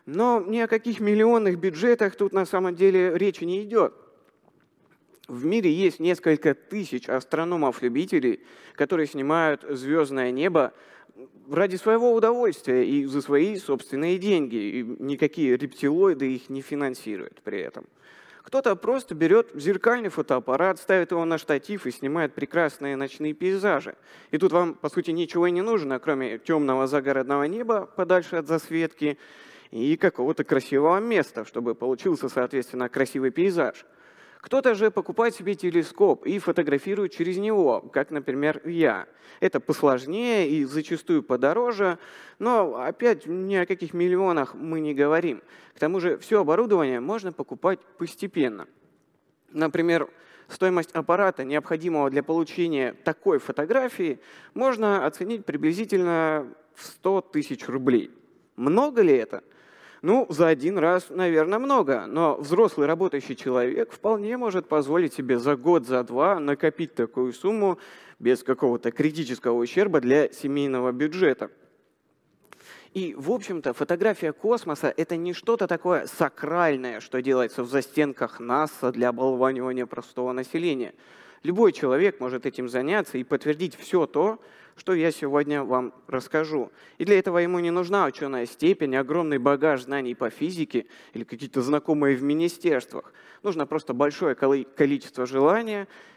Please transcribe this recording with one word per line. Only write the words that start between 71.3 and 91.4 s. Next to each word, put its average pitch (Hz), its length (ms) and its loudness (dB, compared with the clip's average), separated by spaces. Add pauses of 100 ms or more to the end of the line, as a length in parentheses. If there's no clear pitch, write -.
И, 180 240 -6
в 139 160 -4
общем-то, 185 400 -4
фотография 170 600 -2
космоса — 190 640 -2
это 165 200 -2
не 170 160 -6
что-то 226 340 -2
такое 170 400 0
сакральное, 143 920 -2
что 127 200 -6
делается 127 440 0
в 120 40 -12
застенках 135 720 -2
наса 131 540 -2
для 117 160 2
оболванивания 127 760 0
простого 127 460 -8
населения. 131 640 -4 (480)
Любой 185 300 4
человек 151 480 0
может 127 240 -6
этим 123 240 -6
заняться 139 500 -4
и 127 60 -6
подтвердить 151 520 -4
все 170 300 0
то, 196 340 -2 (340)
что - 180 -4
я 165 180 2
сегодня 147 520 -2
вам 127 320 -2 (120)
расскажу. 147 640 -4 (280)
И 170 80 -4
для 202 120 6
этого 185 200 0
ему 175 220 0
не 170 100 -2
нужна 180 340 0
ученая 135 400 -4
степень, 147 520 0
огромный 147 420 0
багаж 135 460 2
знаний 131 300 -6
по 117 140 -4
физике 156 580 -4 (280)
или 113 100 -8
какие-то 127 380 -6